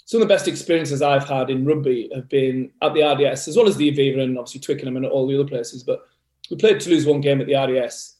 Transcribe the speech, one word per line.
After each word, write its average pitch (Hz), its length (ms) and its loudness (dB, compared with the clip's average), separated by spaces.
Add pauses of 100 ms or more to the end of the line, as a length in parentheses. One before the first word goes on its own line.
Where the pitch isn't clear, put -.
some 226 160 0
of 208 60 4
the 202 80 4
best 185 140 0
experiences 143 520 -2
I've 143 280 2
had 131 200 -2
in 131 160 -2
rugby 139 480 0
have 131 160 -12
been 131 440 -2 (100)
at 147 120 0
the 151 100 4
R 143 120 2
D 139 100 2
S, 127 200 -4
as 156 100 -2
well 226 120 6
as 185 80 2
the 147 160 2
Aviva 135 280 0
and 127 160 -2
obviously 123 240 -12
Twickenham 135 360 -6
and 131 100 -4
all 135 220 0
the 139 100 0
other 143 100 0
places. - 360 -8
But 127 160 -4 (500)
we - 60 -6
played 208 240 4
Toulouse 156 260 2
one 147 140 2
game 139 200 2
at 120 60 -4
the 139 80 0
R 135 140 0
D 127 100 0
S, - 420 -8